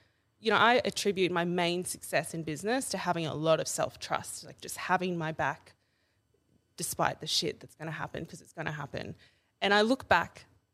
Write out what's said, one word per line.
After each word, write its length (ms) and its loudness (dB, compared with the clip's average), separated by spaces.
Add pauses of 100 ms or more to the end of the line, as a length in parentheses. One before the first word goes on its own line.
(380)
you 120 -2
know, 60 6
I 280 6
attribute 480 0
my 120 2
main 400 0
success 500 -4
in 80 -4
business 480 -2
to 80 -2
having 280 0
a 80 -2
lot 240 4
of 100 -6
self-trust, 760 -4
like, 160 -20
just 160 -10
having 400 0
my 160 -4
back 420 -4 (1040)
despite 440 0
the 60 -8
shit 340 -2
that's 140 -20
gonna 160 -10
happen, 360 -8
'cause 140 -16
it's 120 -20
gonna 200 -8
happen. 420 -8 (480)
And 100 4
I 80 8
look 280 2
back 360 2 (300)